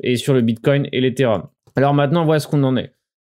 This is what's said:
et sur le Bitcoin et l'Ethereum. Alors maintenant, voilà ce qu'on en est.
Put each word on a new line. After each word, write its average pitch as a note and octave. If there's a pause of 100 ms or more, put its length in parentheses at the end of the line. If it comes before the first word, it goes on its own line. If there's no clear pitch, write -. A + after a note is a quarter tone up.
et B2
sur C3+
le C3
Bitcoin C#3
et -
l'Ethereum. A#2+ (320)
Alors C#3
maintenant, C#3+
voilà D#3
ce D3
qu'on C#3+
en C3
est. - (380)